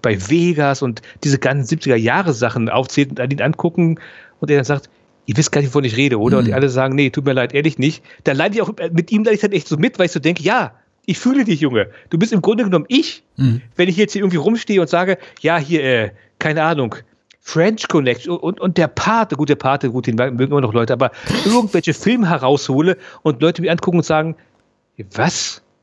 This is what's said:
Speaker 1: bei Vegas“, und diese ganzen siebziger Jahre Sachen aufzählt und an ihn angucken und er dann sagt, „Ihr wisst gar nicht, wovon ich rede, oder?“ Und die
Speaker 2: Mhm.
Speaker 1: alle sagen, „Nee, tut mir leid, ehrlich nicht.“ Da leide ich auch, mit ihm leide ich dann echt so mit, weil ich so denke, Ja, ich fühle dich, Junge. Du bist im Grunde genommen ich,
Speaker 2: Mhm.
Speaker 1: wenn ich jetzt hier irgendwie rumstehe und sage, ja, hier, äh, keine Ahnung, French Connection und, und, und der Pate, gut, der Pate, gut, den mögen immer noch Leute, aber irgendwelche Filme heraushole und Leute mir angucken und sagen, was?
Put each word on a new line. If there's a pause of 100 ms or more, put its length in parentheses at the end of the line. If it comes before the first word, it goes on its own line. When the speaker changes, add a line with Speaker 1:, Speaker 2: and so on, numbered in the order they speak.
Speaker 1:
bei (120)
Vegas“,
und (240)
diese
ganzen
siebziger
Jahre
Sachen
aufzählt
und
an
ihn
angucken (420)
und
er
dann
sagt, (360)
„Ihr
wisst
gar
nicht,
wovon
ich
rede,
oder?“
Und
die
Speaker 2:
Mhm.
Speaker 1:
alle
sagen,
„Nee,
tut
mir
leid,
ehrlich
nicht.“ (220)
Da
leide
ich
auch, (200)
mit
ihm
leide
ich
dann
echt
so
mit,
weil
ich
so
denke,
Ja, (320)
ich
fühle
dich,
Junge. (220)
Du
bist
im
Grunde
genommen
ich, (140)
Speaker 2:
Mhm. (140)
Speaker 1:
wenn
ich
jetzt
hier
irgendwie
rumstehe
und
sage, (220)
ja,
hier,
äh, (280)
keine
Ahnung, (440)
French
Connection
und,
und,
und
der
Pate,
gut,
der
Pate,
gut,
den
mögen
immer
noch
Leute,
aber (320)
irgendwelche
Filme
heraushole (260)
und
Leute
mir
angucken
und
sagen, (800)
was? (200)